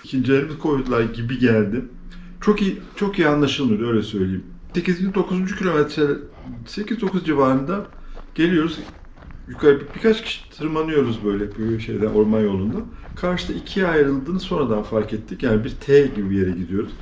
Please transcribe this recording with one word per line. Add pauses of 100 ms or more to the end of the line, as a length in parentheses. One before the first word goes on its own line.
ikinci
el
mi
koydular
gibi
geldi. (560)
Çok
iyi, (180)
çok
iyi
anlaşılmıyor,
öyle
söyleyeyim. (300)
Sekizinci,
dokuzuncu
kilometre, (600)
sekiz
dokuz
civarında (480)
geliyoruz. (680)
Yukarı
bir-,
birkaç
kişi
tırmanıyoruz
böyle
bir
şeyden,
orman
yolunda. (360)
Karşıda
ikiye
ayrıldığını
sonradan
fark
ettik.
Yani
bir
T
gibi
bir
yere
gidiyoruz.